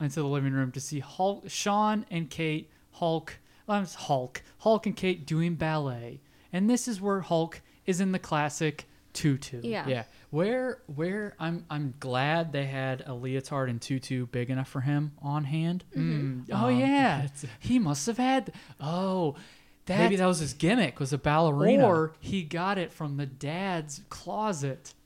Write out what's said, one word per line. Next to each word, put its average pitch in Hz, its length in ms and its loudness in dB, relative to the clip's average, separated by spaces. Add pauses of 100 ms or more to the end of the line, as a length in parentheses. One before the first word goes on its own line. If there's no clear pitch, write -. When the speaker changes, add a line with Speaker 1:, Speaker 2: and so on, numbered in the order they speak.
Speaker 1:
into 151 220 -2
the 143 60 0
living 139 240 0
room 135 200 0
to 139 80 -8
see 147 200 -6
Hulk, 196 480 -4
Sean 214 600 0
and 165 200 -4
Kate, 156 400 -4 (220)
Hulk, 160 460 -2 (300)
um, 208 160 0 (120)
Hulk, 127 460 -2 (160)
Hulk 220 280 4
and 202 100 -2
Kate 180 300 -2
doing 165 300 0
ballet. 135 640 -2 (320)
And 190 180 4
this 240 160 2
is 220 140 -4
where 196 200 2
Hulk 165 400 0 (240)
is 180 160 0
in 190 120 2
the 185 80 0
classic 151 680 -2 (260)
tutu. 135 520 0
Speaker 2:
Yeah. 190 240 -4
Speaker 3:
Yeah. 123 160 -2 (260)
Where, 233 560 -2
where, 185 540 -4
I'm, 170 280 -4
I'm 147 300 -4
glad 143 540 0
they 139 140 -2
had 135 400 -4
a 131 80 -8
leotard 131 560 -2
and 117 120 -2
tutu 127 440 -2
big 123 240 -4
enough 131 180 -2
for 135 140 -4
him 147 380 0
on 147 240 -2
hand. 160 380 0 (140)
Speaker 2:
Mm-hmm. 147 460 0
Speaker 1:
Mm. - 100 -10
Oh, 214 160 2
Speaker 3:
Um, 247 100 4
Speaker 1:
yeah. 269 420 4
Speaker 3:
<laughs> - 20 0
that's 143 220 -6 (140)
Speaker 1:
He 247 220 2
must 147 260 0
have 226 120 -2
had, 262 340 2 (280)
oh, 175 540 0 (520)
that 185 120 2
Speaker 3:
Maybe 214 180 6
that 185 100 4
was 180 120 4
his 143 160 -2
gimmick, 185 460 2
was 135 120 -2
a 143 60 0
ballerina. 156 680 6
Speaker 1:
Or 160 340 4
he 196 240 -2
got 175 340 -2
it 170 140 -2
from 147 240 -6
the 143 100 -4
dad's 156 840 -6
closet. 175 840 -4 (120)